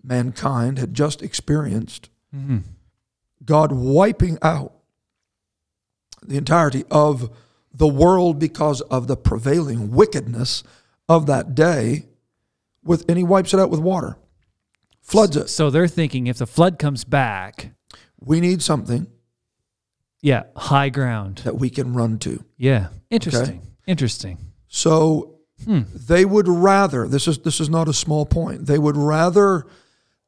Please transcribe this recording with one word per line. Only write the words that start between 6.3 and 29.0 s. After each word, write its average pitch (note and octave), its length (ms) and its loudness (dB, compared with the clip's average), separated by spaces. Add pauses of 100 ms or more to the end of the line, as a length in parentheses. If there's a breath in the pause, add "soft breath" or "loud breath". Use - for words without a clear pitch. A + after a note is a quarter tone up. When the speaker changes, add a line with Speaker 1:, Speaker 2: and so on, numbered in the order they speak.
Speaker 1:
entirety C#3+ 560 0
of D3 380 2 (440 soft breath)
the D3+ 140 2
world E3+ 520 4
because D3+ 420 -2
of B2 260 -4
the C3+ 80 -2
prevailing A#2 760 -2
wickedness B2 720 0 (460 soft breath)
of D#3+ 200 4
that C3 280 -2
day, D3+ 520 0 (760)
with, E3 240 0
and E3+ 100 -2
he F3+ 60 0
wipes F#3 300 2
it G3 60 4
out F#3+ 100 4
with D#3 100 -2
water, F3+ 380 -4 (840)
floods G3+ 360 2
it. - 120 -4
Speaker 2:
So D3+ 200 0
they're E3 180 2
thinking C3 400 -4
if B2+ 100 -4
the A#2+ 100 -6
flood E3+ 320 2
comes C#3+ 260 -4
back, A2 680 -4 (480 soft breath)
Speaker 1:
We D#3 220 0
need F3+ 200 0
something B2+ 460 -4 (1200)
Speaker 2:
Yeah, B2+ 160 2 (120)
high C#3 340 0
ground. A#2 560 -4
Speaker 1:
that - 120 -6
we B2 120 -2
can B2 240 -6
run A#2 260 -2
to. - 240 -8 (140)
Speaker 2:
Yeah, B2 300 0
Speaker 1:
Okay? - 80 -14 (160)
Speaker 2:
interesting. C3 500 -2 (240)
Interesting. A#2 520 -4 (300)
Speaker 1:
So D#3+ 680 0 (280)
Speaker 2:
Hmm. F#3+ 180 0 (140)
Speaker 1:
they F3+ 300 2
would G3 220 4
rather, F3+ 600 2
this C3 200 -2
is, D#3 120 0
this - 200 -4
is D3+ 100 -2
not D#3+ 180 0
a D3+ 60 0
small D3+ 320 -2
point, - 400 -2
they C#3+ 120 2
would D3 200 2
rather E3+ 680 2 (640 soft breath)